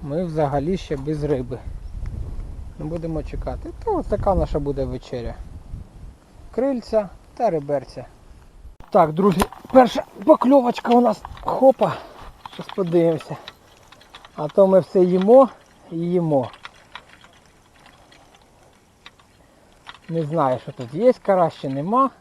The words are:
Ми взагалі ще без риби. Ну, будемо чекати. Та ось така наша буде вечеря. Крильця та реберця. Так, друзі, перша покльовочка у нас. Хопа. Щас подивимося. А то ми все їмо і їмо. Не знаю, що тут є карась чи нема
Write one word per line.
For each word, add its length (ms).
Ми 220
взагалі 520
ще 200
без 260
риби. 340
Ну, 60
будемо 380
чекати. 460
Та 60
ось 140
така 300
наша 240
буде 260
вечеря. 500
Крильця 580
та 160
реберця. 560
Так, 240
друзі, 280
перша 320
покльовочка 680
у 80
нас. 200
Хопа. 520
Щас 120
подивимося. 600
А 120
то 200
ми 120
все 240
їмо 460
і 60
їмо. 520
Не 140
знаю, 360
що 120
тут 220
є 200
карась 480
чи 80
нема 400